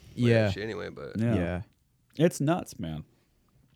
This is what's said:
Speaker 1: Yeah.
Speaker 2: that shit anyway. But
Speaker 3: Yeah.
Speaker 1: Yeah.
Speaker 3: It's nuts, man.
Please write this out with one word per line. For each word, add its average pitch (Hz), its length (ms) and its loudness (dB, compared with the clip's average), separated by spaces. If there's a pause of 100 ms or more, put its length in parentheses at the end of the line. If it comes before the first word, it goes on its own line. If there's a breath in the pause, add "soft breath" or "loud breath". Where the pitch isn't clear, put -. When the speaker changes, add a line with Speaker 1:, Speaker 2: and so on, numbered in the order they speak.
(160)
Speaker 1:
Yeah. 117 300 6
Speaker 2:
that 98 80 0
shit 95 100 -6
anyway. 95 260 -6
But 73 280 -10
Speaker 3:
Yeah. 113 180 2
Speaker 1:
Yeah. 87 260 -2 (560)
Speaker 3:
It's 175 240 2
nuts, 117 380 -2
man. 78 260 -8 (720)